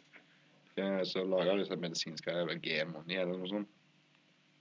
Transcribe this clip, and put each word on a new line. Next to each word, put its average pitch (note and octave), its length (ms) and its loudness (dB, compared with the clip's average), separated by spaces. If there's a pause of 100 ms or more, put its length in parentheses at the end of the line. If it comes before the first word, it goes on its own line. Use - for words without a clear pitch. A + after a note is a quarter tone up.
(760)
eh, G2 260 2
så F#2 220 0
lager F#2 340 4
disse F#2 180 0
medisinske, E2 540 -4
er E2+ 160 0
det D#2 160 -2
G-Money D#2+ 540 -2
eller F2+ 220 0
noe F#2 100 -6
sånt? G2+ 200 -2 (920)